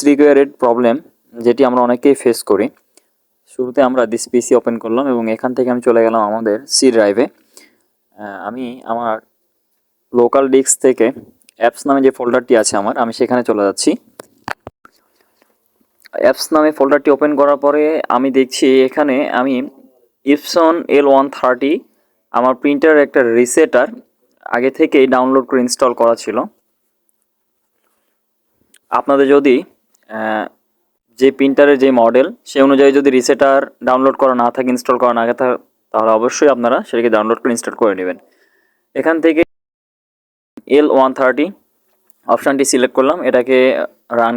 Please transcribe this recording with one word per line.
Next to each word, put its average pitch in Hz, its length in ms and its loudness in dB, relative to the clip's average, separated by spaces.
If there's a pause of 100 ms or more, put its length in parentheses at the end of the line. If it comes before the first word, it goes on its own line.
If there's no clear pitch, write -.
রিকোয়ার্ড 143 400 4 (120)
প্রবলেম, 120 340 2 (500)
যেটি 120 240 2
আমরা 123 180 0
অনেকেই 127 340 2
ফেস 117 180 -2 (100)
করি। 104 160 0 (880)
শুরুতে 127 260 -6 (100)
আমরা 131 220 0
this 117 200 -6
পিসি - 280 -2
ওপেন 117 240 -4
করলাম 120 300 -4
এবং 117 100 -4 (120)
এখান 127 200 -6
থেকে 127 180 -2
আমি 123 140 -4
চলে 117 180 2
গেলাম 113 240 0
আমাদের 110 280 -4 (180)
সি 135 200 2
ড্রাইভে। 107 300 2
আহ, - 1120 -20 (100)
আমি 123 180 -12 (280)
আমার 117 220 -4 (1000)
লোকাল 123 400 2
ডিস্ক 135 200 2 (120)
থেকে 120 220 2 (520)
অ্যাপস 117 280 -2
নামে 139 180 0
যে 131 120 4
ফোল্ডারটি 123 440 -2
আছে - 200 -4
আমার, 110 220 -4
আমি 117 160 -6
সেখানে 123 300 -2
চলে 107 180 0
যাচ্ছি। 98 240 -2 (2250)
অ্যাপস 131 300 0
নামে 151 240 2
ফোল্ডারটি 139 380 0
ওপেন 147 240 -2
করার 143 260 2
পরে 147 180 0 (320)
আমি 131 220 0
দেখছি 131 300 0 (200)
এখানে 143 280 -2 (240)
আমি 131 160 -2 (680)
Epson 160 500 0 (220)
এল 143 140 4
ওয়ান 135 140 4 (120)
থার্টি 131 340 -2 (600)
আমার 127 280 0
প্রিন্টারের 147 440 2
একটা 143 160 -2 (180)
রিসেটার 127 500 0 (680)
আগে 123 220 0
থেকেই 151 360 2
ডাউনলোড 131 360 0
করে 131 160 0
ইনস্টল 123 360 -2
করা 117 220 2
ছিল। 107 140 -6 (2500)
আপনাদের 139 360 2
যদি, 139 200 4 (540)
আহ, 110 360 -6 (720)
যে 131 80 4 (100)
প্রিন্টারের 139 460 4
যে 135 60 4 (120)
মডেল, 120 260 2 (220)
সে - 80 -6 (100)
অনুযায়ী 139 300 4
যদি 143 200 2
রিসেটার 135 420 2 (280)
ডাউনলোড 131 340 2
করা 135 120 2 (100)
না 120 120 2
থাকে, 127 200 -4
ইনস্টল 123 260 -2
করা 123 180 2
না 117 40 0 (160)
থাকে, 127 160 -2 (360)
তাহলে 110 280 0
অবশ্যই 120 360 0
আপনারা 120 220 -2 (100)
সেটাকে 117 280 -2
ডাউনলোড 107 260 0
করে 131 140 -4
ইনস্টল 117 260 -10
করে 107 180 0
নেবেন। 92 180 -8 (800)
এখান 160 300 -2
থেকে 160 160 2 (1400)
এল 151 180 4
ওয়ান 131 240 2
থার্টি 131 260 0 (840)
অপশানটি 135 440 0
সিলেক্ট 127 260 0
করলাম, 139 200 0 (120)
এটাকে 127 280 0 (600)
রান 117 180 0